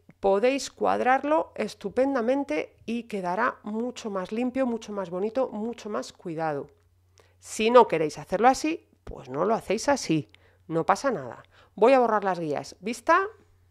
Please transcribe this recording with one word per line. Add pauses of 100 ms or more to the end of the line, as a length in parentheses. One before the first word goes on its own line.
(220)
podéis
cuadrarlo
estupendamente
y
quedará
mucho
más
limpio,
mucho
más
bonito,
mucho
más
cuidado. (720)
Si
no
queréis
hacerlo
así, (160)
pues
no
lo
hacéis
así. (360)
No
pasa
nada. (320)
Voy
a
borrar
las
guías.
Vista, (520)